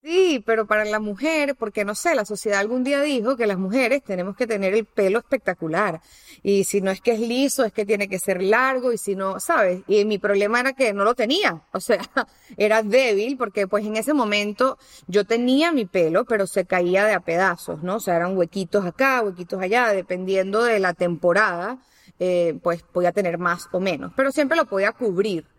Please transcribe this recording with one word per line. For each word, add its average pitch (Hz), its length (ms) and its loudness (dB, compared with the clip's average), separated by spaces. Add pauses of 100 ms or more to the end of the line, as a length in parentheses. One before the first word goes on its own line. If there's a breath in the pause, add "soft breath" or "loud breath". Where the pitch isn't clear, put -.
Sí, 330 420 2
pero 220 220 0
para 214 180 0
la 214 140 -2
mujer, 269 580 -2
porque 214 260 -4
no 202 100 -4
sé, 330 220 0
la 226 80 0
sociedad 202 380 -2
algún 240 220 -2
día 277 180 0
dijo 269 340 0
que 226 120 0
las 196 100 0
mujeres 233 460 0
tenemos 190 340 -6
que 247 100 -2
tener 196 260 0
el 214 120 0
pelo 202 340 0
espectacular. 175 800 -2 (420 loud breath)
Y 196 200 2
si 196 180 0
no 190 100 0
es 190 100 -6
que 240 100 2
es 220 80 0
liso, 247 460 0
es 208 80 -6
que 214 120 -2
tiene 202 220 -2
que 196 120 -6
ser 185 220 -2
largo, 247 520 2
y 220 40 -2
si 202 180 -4
no, 190 260 -4
¿sabes? 202 460 2
Y 202 180 4
mi 214 120 -2
problema 202 440 0
era 262 120 -2
que 254 200 0
no 202 100 -2
lo 226 120 2
tenía, 240 460 0 (120)
o 190 80 -6
sea, 202 180 0
<laughs> - 580 -8
era 214 260 2
débil, 226 540 2
porque 208 300 -2
pues 208 180 -2
en 214 120 -4
ese 226 160 -2
momento 208 640 0 (300 loud breath)
yo 196 180 2
tenía 254 480 2
mi 247 120 0
pelo, 175 400 2
pero 202 220 0
se 185 180 -2
caía 180 400 2
de 214 80 2
a 185 60 0
pedazos, 175 640 -2
¿no? 180 120 -4
O 226 40 -6
sea, 180 160 -2
eran 180 220 0
huequitos 185 480 -2
acá, 254 380 0
huequitos 180 380 -6
allá, 226 300 2
dependiendo 190 720 0
de 226 160 2
la 185 140 2
temporada, 180 840 0 (400 soft breath)
eh, 175 440 0
pues 170 200 -2
podía 175 280 0
tener 175 280 -2
más 175 340 -2
o 185 80 0
menos, 165 340 -4
pero 269 160 2
siempre 294 260 0
lo 330 100 2
podía 202 260 0
cubrir 190 520 -2 (140)